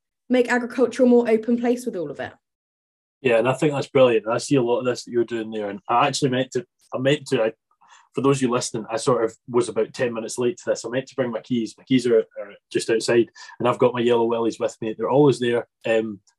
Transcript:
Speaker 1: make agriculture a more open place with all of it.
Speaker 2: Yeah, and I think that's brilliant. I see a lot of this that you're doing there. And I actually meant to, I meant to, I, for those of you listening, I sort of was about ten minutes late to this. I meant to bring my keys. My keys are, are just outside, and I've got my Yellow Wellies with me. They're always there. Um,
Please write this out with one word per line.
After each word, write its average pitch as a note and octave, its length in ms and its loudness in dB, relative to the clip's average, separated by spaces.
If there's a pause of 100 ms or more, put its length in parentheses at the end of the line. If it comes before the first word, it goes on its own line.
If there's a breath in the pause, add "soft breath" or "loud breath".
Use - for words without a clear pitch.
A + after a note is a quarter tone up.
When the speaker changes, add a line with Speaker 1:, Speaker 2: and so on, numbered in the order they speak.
(280)
Speaker 1:
make B3 220 2
agriculture B3 540 0
a - 20 6
more A#3+ 220 6
open A3+ 300 2
place A#3+ 280 -2
with G#3 80 -6
all D#3+ 160 -6
of C3 80 -12
it. B2 140 -10 (880)
Speaker 2:
Yeah, A#2+ 180 4
and A#2 100 2
I C3 40 2
think D3 200 0
that's C#3 160 -4
brilliant. A#2+ 380 4
I A#2 120 -2
see C#3 180 0
a B2+ 60 4
lot A#2+ 180 0
of B2 60 -6
this A#2+ 180 -2
that - 80 -14
you're A#2+ 120 0
doing A2+ 280 -6
there. G#2 180 -6
And G2 80 -10 (100)
I B2 200 2
actually C3+ 220 -2
meant B2+ 220 -2
to, - 140 -6 (260)
I - 60 -8
meant C#3 300 0
to, A#2+ 160 0
I, A2 80 0 (640 soft breath)
for B2 60 -4
those C#3 180 2
of C3+ 40 -2
you B2 80 0
listening, A#2+ 400 -4
I A2+ 80 -4
sort A#2+ 260 0
of A2+ 100 -6 (140)
was A#2 220 0
about G#2+ 240 -4
ten B2 180 -4
minutes A2+ 260 -8
late B2 200 -2
to - 80 -20
this. G#2+ 180 -4
I A2+ 60 -10
meant C3 160 -4
to - 80 -20
bring B2 160 -4
my A2+ 100 -8
keys. A2+ 380 -4
My - 60 -20
keys B2 220 0
are, A#2 120 4
are G#2+ 340 -4 (180)
just - 200 -4
outside, A2+ 400 2 (280 loud breath)
and A2+ 80 -2
I've B2 120 0
got B2 160 2
my B2 60 -2
Yellow A#2 280 2
Wellies A#2 320 -2
with A2+ 220 -4
me. A2 100 -6
They're A2 160 -6
always C3+ 300 4
there. A#2+ 280 -2 (200)
Um, A2+ 340 0 (180)